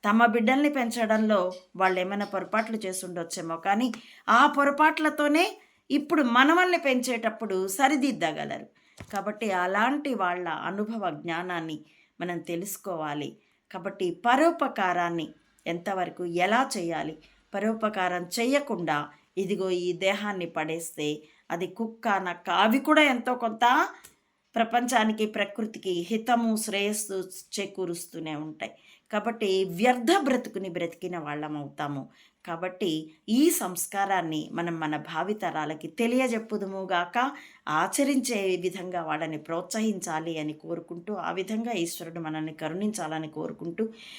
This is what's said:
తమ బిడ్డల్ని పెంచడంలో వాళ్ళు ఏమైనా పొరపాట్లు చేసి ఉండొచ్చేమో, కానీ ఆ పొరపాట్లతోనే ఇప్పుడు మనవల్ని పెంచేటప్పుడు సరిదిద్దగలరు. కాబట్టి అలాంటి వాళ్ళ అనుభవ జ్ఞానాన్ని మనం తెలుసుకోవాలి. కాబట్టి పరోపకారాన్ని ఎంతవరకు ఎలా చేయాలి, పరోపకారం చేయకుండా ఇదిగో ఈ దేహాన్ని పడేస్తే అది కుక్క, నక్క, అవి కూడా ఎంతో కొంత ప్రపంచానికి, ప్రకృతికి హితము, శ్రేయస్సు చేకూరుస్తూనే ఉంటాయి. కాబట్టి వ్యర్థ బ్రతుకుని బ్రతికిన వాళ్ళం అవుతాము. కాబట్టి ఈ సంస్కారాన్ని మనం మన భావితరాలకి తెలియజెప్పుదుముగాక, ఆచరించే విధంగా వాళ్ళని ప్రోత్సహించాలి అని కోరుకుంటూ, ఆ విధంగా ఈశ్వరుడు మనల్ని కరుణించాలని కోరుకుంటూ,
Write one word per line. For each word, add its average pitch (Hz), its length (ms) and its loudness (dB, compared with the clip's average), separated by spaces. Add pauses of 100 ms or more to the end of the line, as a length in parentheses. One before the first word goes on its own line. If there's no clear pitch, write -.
తమ 226 180 8
బిడ్డల్ని 240 420 4
పెంచడంలో 220 840 2 (240)
వాళ్ళు 185 240 4
ఏమైనా 202 240 -2
పొరపాట్లు 214 520 -2
చేసి 185 300 -6
ఉండొచ్చేమో, 170 500 -6
కానీ 208 360 0 (360)
ఆ 247 180 8
పొరపాట్లతోనే 302 1120 4 (320)
ఇప్పుడు 294 320 2
మనవల్ని 320 560 6
పెంచేటప్పుడు 226 880 0
సరిదిద్దగలరు. 190 960 0 (460)
కాబట్టి 208 380 -4
అలాంటి 226 640 2
వాళ్ళ 180 340 0
అనుభవ 202 640 -2
జ్ఞానాన్ని 160 760 -6 (360)
మనం 170 180 -4
తెలుసుకోవాలి. 165 1000 -6 (360)
కాబట్టి 185 540 -4
పరోపకారాన్ని 190 1000 2 (380)
ఎంతవరకు 175 580 -4
ఎలా 190 540 2
చేయాలి, 160 400 -4 (360)
పరోపకారం 202 680 0
చేయకుండా 180 840 0 (300)
ఇదిగో 190 320 0
ఈ 180 220 0
దేహాన్ని 190 540 -2
పడేస్తే 156 760 -4 (280)
అది 170 160 -4
కుక్క, 226 420 -6
నక్క, 185 420 -2
అవి 214 280 6
కూడా 302 240 6
ఎంతో 247 320 2
కొంత 247 540 2 (680)
ప్రపంచానికి, 226 680 2
ప్రకృతికి 202 840 -4
హితము, 226 460 2
శ్రేయస్సు 202 720 -2 (300)
చేకూరుస్తూనే 170 720 -6
ఉంటాయి. 151 380 -8 (400)
కాబట్టి 208 520 0
వ్యర్థ 233 540 2
బ్రతుకుని 233 500 -2
బ్రతికిన 175 500 -6
వాళ్ళం 151 380 -6
అవుతాము. 143 520 -6 (380)
కాబట్టి 180 440 -4 (380)
ఈ 277 220 6
సంస్కారాన్ని 180 1000 -2
మనం 170 280 -2
మన 151 160 -2
భావితరాలకి 156 920 -4
తెలియజెప్పుదుముగాక, 220 1400 0 (360)
ఆచరించే 202 880 2
విధంగా 180 460 -4
వాళ్ళని 156 360 -4
ప్రోత్సహించాలి 170 1000 -4
అని 151 140 -4
కోరుకుంటూ, 170 640 -8
ఆ 170 180 -4
విధంగా 214 400 -4
ఈశ్వరుడు 170 480 -4
మనల్ని 156 320 -6
కరుణించాలని 160 760 -4
కోరుకుంటూ, 165 600 -6 (300)